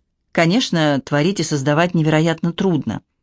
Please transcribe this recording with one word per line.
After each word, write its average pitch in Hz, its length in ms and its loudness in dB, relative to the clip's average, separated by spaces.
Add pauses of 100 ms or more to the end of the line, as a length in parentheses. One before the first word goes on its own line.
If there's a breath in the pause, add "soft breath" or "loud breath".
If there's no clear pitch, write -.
(320)
Конечно, 165 720 0
творить 151 360 0
и 170 40 -2
создавать 151 500 0
невероятно 160 600 0
трудно. 180 480 -2 (220)